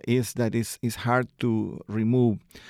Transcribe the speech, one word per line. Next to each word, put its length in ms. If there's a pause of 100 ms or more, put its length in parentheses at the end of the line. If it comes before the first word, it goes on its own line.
is 240
that 220
is, 260
is 160
hard 320 (120)
to 460
remove. 520 (320)